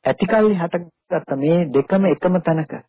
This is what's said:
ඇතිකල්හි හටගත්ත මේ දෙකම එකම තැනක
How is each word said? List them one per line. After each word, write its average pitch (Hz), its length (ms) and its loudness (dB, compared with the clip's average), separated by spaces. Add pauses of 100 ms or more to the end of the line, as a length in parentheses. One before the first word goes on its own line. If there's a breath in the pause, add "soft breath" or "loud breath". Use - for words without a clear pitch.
ඇතිකල්හි 214 500 2
හටගත්ත 170 800 -6
මේ 151 220 2 (100)
දෙකම 160 380 2
එකම 180 340 0
තැනක 160 320 -2 (160)